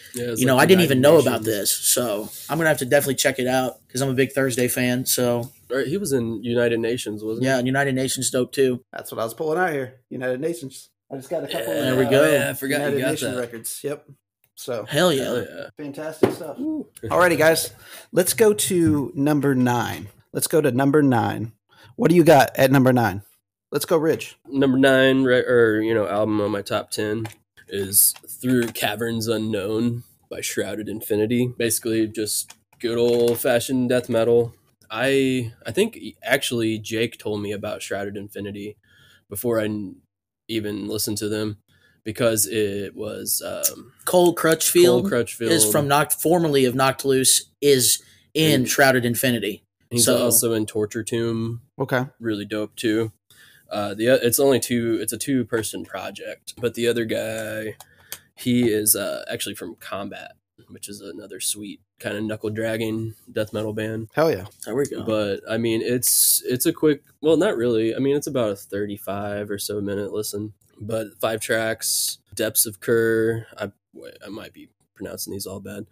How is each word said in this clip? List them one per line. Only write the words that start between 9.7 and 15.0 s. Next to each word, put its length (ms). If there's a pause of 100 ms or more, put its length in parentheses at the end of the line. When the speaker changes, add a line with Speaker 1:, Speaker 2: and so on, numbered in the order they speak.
Speaker 3:
here. 220 (140)
United 300
Nations. 520 (200)
I 60
just 120
got 140
a 40
couple 260
Speaker 1:
Yeah, 60
Speaker 3:
of, 180
Speaker 2:
There 80
we 40
go. 220
Speaker 1:
yeah, 200
I 20
forgot 240
Speaker 3:
United 220
Speaker 1:
you 40
got 80
Speaker 3:
Nation 240
Speaker 1:
that. 60
Speaker 3:
records. 420
Yep. 240 (500)
So 280
Speaker 2:
Hell 260